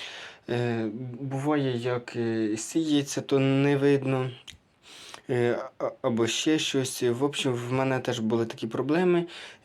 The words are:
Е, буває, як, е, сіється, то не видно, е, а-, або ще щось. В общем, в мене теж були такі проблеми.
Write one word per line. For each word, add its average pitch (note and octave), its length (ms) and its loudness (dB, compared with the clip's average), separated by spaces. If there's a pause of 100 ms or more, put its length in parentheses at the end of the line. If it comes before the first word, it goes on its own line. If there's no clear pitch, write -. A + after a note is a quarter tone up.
(500)
Е, A#2+ 360 0 (340)
буває, C3+ 580 0
як, A#2+ 380 -4
е, A2+ 420 0
сіється, C#3+ 640 0
то C#3 180 2
не C#3 380 4
видно, C3+ 540 2 (960)
е, A#2+ 300 2 (200)
а-, B2 120 -2 (100)
або A#2 260 2
ще D#3 320 2
щось. C3+ 440 -2
В B2 200 2
общем, C#3+ 300 0
в A#2+ 200 -2
мене C3 260 2
теж A#2 200 -2
були A2+ 260 2
такі A2+ 220 -8
проблеми. E3+ 580 2 (380)